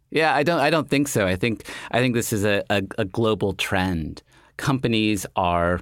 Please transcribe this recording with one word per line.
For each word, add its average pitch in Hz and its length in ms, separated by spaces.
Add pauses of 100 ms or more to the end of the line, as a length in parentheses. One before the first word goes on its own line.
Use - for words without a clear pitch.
(100)
Yeah, 156 240
I 147 100
don't, 170 160
I 143 100
don't 156 180
think 139 200
so. 107 180
I 92 100
think, 110 300 (240)
I - 80
think 123 160
this 113 180
is 101 120
a, 101 260
a, 101 120 (160)
a 110 60
global 104 500
trend. 92 680 (340)
Companies 113 800
are 87 480